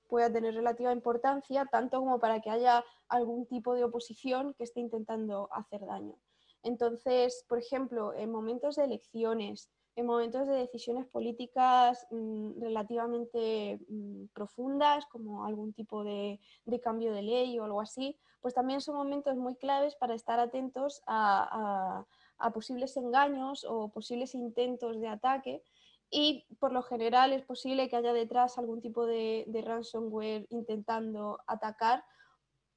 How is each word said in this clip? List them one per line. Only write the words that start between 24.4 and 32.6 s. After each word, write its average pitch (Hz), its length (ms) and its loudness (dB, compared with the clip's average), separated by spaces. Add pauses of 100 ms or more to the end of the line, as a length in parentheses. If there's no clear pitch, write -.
de 226 80 -4
ataque, 262 540 -2 (480)
y 294 360 2 (140)
por 262 120 2
lo 254 100 0
general 247 500 4
es 269 100 0
posible 262 460 0
que 240 80 0
haya 240 160 4
detrás 240 460 2
algún 233 220 -4
tipo 233 260 -2
de, 226 420 0
de 220 140 -2
ransomware 220 880 -4
intentando 220 960 -4
atacar, 220 580 0 (720)